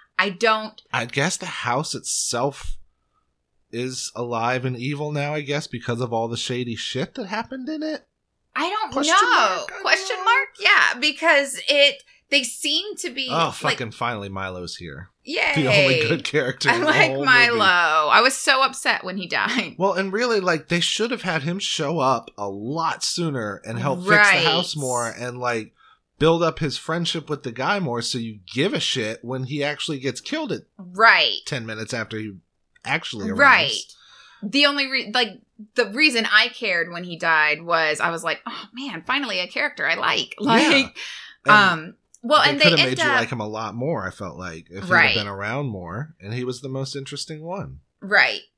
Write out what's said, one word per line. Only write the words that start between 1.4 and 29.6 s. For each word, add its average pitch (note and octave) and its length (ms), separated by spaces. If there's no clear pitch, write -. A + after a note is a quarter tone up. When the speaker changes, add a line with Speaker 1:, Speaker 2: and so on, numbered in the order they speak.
Speaker 2:
house C3+ 480
itself - 800
is B2+ 440
alive A#2+ 500
and B2+ 120
evil C#3+ 340
now, D3 220
I D#3 80
guess, C#3+ 260
because A#2+ 340
of A#2 120
all A2+ 140
the A#2 100
shady B2 380
shit - 400
that A3 120
happened A#3 420
in D#4 140
it. D#4 240
Speaker 1:
I D#4 140
don't G#4 240
Speaker 2:
Question D4+ 280
Speaker 1:
know. A#4+ 80
Speaker 2:
mark? D4 200
I F3 200
don't - 120
Speaker 1:
Question F#4+ 360
Speaker 2:
know. F#4 80
Speaker 1:
mark? B4 220
Yeah, B3 400
because D4 680
it, C#4 360
they C#4 140
seem E4 540
to E4+ 120
be, B3+ 220
Speaker 2:
Oh, D#3+ 160
Speaker 1:
like C#3+ 80
Speaker 2:
fucking C#3 360
finally A2 380
Milo's F#2+ 480
here. D#2+ 320
Speaker 1:
Yay. D4+ 260
Speaker 2:
The C3 120
only F3+ 400
good D#3 160
character C#3 460
Speaker 1:
I - 60
Speaker 2:
in - 60
the D4 60
Speaker 1:
like C4+ 240
Speaker 2:
whole C#4 140
Speaker 1:
Milo. A#3+ 320
Speaker 2:
movie. G#3+ 80
Speaker 1:
I E3+ 560
was C4 120
so C4+ 300
upset B3+ 400
when F#3 140
he F3+ 100
died. E3+ 500
Speaker 2:
Well, F#3+ 160
and F#3+ 200
really, A3+ 260
like, F3 300
they F3 100
should G#3+ 320
have A#3 120
had D#3+ 200
him F3 160
show D#3+ 400
up B2+ 380
a G#2 100
lot B2+ 560
sooner B2+ 640
and A2+ 120
help C3+ 220
fix F3+ 100
the G#3 60
Speaker 1:
Right. E3+ 80
Speaker 2:
house D#3+ 320
more B2 320
and, B2 280
like, A#2+ 360
build E3 260
up D#3+ 160
his D3+ 180
friendship E3 520
with C#3+ 140
the B2 80
guy C#3 280
more A#2+ 220
so B2 160
you A2+ 220
give D#3 220
a E3 60
shit A2+ 440
when B2+ 200
he C#3+ 200